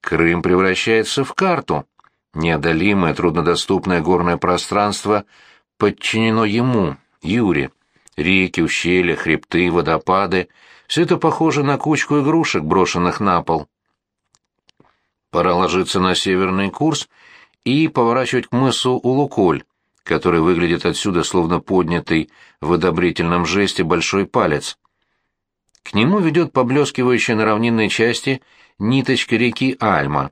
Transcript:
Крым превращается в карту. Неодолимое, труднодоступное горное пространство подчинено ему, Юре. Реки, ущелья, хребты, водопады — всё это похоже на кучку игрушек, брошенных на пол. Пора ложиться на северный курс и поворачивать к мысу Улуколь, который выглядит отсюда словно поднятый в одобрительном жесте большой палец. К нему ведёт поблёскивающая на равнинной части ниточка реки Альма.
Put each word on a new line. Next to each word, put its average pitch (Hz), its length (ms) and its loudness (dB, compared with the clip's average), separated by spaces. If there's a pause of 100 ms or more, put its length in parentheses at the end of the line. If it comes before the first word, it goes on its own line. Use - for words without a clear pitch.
Крым 85 420 0
превращается 95 800 0
в - 100 -12
карту. 151 520 -2 (480)
Неодолимое, 82 800 0
труднодоступное 85 880 0
горное 87 340 0
пространство 101 880 -2 (540)
подчинено 110 680 0
ему, 107 520 0 (260)
Юре. 85 480 0 (460)
Реки, 92 440 0
ущелья, 85 560 0
хребты, 85 560 -2
водопады — 87 760 0 (380)
всё - 160 -2
это 170 140 2
похоже 151 480 0
на 139 140 0
кучку 147 420 0
игрушек, 143 420 0
брошенных 87 560 0
на 92 240 0
пол. 78 240 -2 (1600)
Пора 87 240 2
ложиться 90 460 0
на 92 140 2
северный 92 560 0
курс - 380 -2 (560)
и 147 240 2
поворачивать 123 600 0
к - 40 -8
мысу 127 400 0
Улуколь, 120 720 0 (400)
который 85 360 2
выглядит 85 440 0
отсюда 87 400 0
словно 85 360 0
поднятый 82 680 -2 (300)
в 76 120 -2
одобрительном 85 760 0
жесте 95 360 -2
большой 87 440 0
палец. 82 520 -2 (1040)
К - 120 -20
нему 135 260 2
ведёт 160 320 0
поблёскивающая 127 840 0
на 107 100 0
равнинной 110 440 0
части 120 540 -2 (360)
ниточка 127 580 0
реки 123 440 0
Альма. 71 520 0